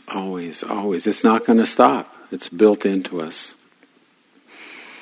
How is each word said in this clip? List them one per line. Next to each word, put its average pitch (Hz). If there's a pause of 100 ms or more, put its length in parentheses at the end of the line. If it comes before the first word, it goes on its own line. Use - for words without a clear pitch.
always, 90
always. 101
It's 104
not 113
gonna 113
stop. 131 (160)
It's -
built 104
into 95
us. - (1500)